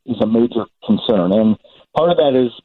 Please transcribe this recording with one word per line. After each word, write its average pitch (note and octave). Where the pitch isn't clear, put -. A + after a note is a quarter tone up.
is A2
a A2+
major A#2
concern. G2
And A2
part E3
of E3+
that D3
is B2+